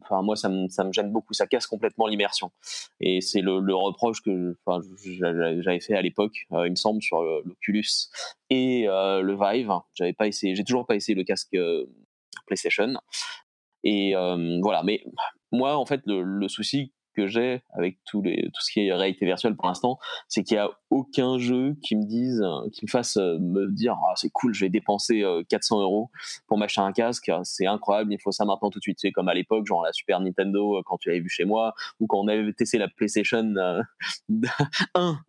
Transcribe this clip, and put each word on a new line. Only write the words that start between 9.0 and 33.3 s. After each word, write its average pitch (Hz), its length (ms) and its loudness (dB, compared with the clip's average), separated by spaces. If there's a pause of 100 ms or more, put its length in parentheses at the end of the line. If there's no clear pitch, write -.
le 98 120 2
Vive. 104 360 0 (240)
J'avais 87 180 0
pas 107 140 0
essayé, 101 260 0
j'ai 98 100 0
toujours 123 220 0
pas 113 100 0
essayé 101 200 -2
le 92 80 0
casque, 95 320 -4
euh, 85 300 0 (600)
PlayStation. 101 480 0 (920)
Et, 98 320 2
euh, 87 460 0
voilà. 92 220 2
Mais 104 200 0 (500)
moi, 135 240 2
en 127 80 -2
fait, 143 200 -2
le, 98 180 0
le 98 260 -2
souci 135 420 -4 (240)
que 101 100 2
j'ai 120 360 0 (120)
avec 90 320 -2
tous 104 160 -4
les, - 220 0 (100)
tout - 80 -8
ce - 100 -4
qui 104 140 0
est 95 80 2
réalité 95 320 0
virtuelle 107 300 0
pour - 120 -2
l'instant, 123 300 -2 (300)
c'est 101 160 -2
qu'il 110 120 2
y 104 40 4
a 104 100 2 (200)
aucun 131 500 2
jeu 127 420 2
qui - 140 -2
me 107 80 2
dise, 117 400 0
euh, 73 280 -2
qui - 140 -12
me - 40 -6
fasse, 120 260 0
euh, 87 240 2
me 95 320 0
dire, « 110 240 0 (140)
Ah, 92 60 2
c'est - 140 -2
cool, 120 240 0
je 98 120 0
vais 92 40 4
dépenser, 104 540 2
euh, 87 240 2
quatre 104 160 0
cents 107 160 2
euros 101 320 2 (360)
pour 107 100 0
m'acheter 104 240 0
un 98 100 0
casque, 117 400 0 (120)
c'est - 220 -2
incroyable, 104 480 2
il 196 80 -4
faut - 100 -2
ça - 120 0
maintenant 101 260 0
tout 98 100 -10
de - 40 -14
suite. » 95 180 -4
C'est 98 100 0
comme 92 180 0
à 87 40 4
l'époque, 104 320 0
genre 87 180 0
la 82 100 0
Super 92 260 0
Nintendo, 98 580 0
euh, 90 80 -2
quand 92 120 -4
tu - 100 -8
l'avais 87 140 2
vu 87 80 -6
chez 90 160 -2
moi, 110 280 2 (280)
ou 110 60 0
quand 104 120 2
on 101 80 0
avait 107 260 0
testé 113 240 0
la 98 120 0
PlayStation, 110 640 0